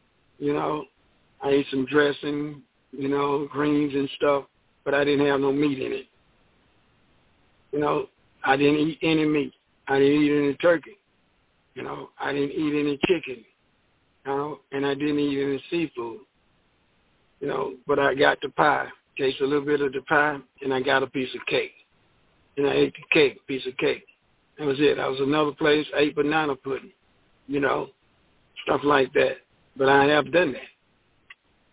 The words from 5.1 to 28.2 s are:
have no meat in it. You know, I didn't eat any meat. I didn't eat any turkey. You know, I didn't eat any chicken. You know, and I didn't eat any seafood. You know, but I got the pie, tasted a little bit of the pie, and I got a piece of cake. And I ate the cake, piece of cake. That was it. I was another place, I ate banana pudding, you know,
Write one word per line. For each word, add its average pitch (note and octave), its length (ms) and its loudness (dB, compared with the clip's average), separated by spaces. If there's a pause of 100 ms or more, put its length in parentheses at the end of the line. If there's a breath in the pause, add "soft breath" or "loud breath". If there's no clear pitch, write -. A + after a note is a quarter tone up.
have C#3 140 2
no C#3 120 2
meat C#3+ 280 0
in A#2+ 120 -6
it. - 140 -8 (1700)
You - 80 -2
know, D3 260 0 (380)
I C3+ 120 2
didn't C#3+ 240 2
eat D3+ 220 -2
any D#3+ 220 2
meat. D3 280 -2 (360)
I C#3 100 2
didn't C#3+ 240 4
eat D3 160 4
any C#3+ 180 0
turkey. E3+ 420 0 (760)
You B2+ 80 -12
know, C#3 280 -12 (100)
I C#3+ 120 -6
didn't C#3+ 200 -2
eat D3 260 -2
any D3 280 -2
chicken. C3+ 380 -2 (840)
You C#3 60 -4
know, C#3+ 280 -6 (120)
and C#3 140 -4
I C#3+ 80 0
didn't D3 240 -2
eat C#3+ 240 -2
any C#3 280 -4
seafood. A#2+ 500 -6 (1200)
You C#3+ 80 -6
know, - 260 -6 (140)
but C#3+ 100 2
I C#3 160 4
got C#3+ 280 4
the C3+ 80 -8
pie, C3+ 360 2 (320)
tasted C3+ 260 -2
a - 20 0
little C#3+ 180 0
bit D3 160 0
of C#3 120 -2
the C3 100 -6
pie, D3 360 0 (240)
and C3+ 100 -2
I C3 80 0
got C3+ 220 2
a B2+ 60 -4
piece B2+ 260 -6
of A2+ 120 -10
cake. C3 260 -2 (840)
And C#3 120 0
I C3+ 60 0
ate C#3 200 2
the D3+ 80 -20 (100)
cake, C#3+ 360 2
piece C3 180 -6
of B2+ 120 -10
cake. C3+ 260 -2 (540)
That D3+ 80 -6
was C#3 120 0
it. C#3+ 220 4
I C#3 80 -2
was C3+ 120 -6
another D3 320 0
place, D3+ 340 2 (100)
I D3 40 2
ate D3 160 2
banana D3+ 380 0
pudding, C3 380 -10 (560)
you C#3 120 -4
know, C#3+ 280 -2 (760)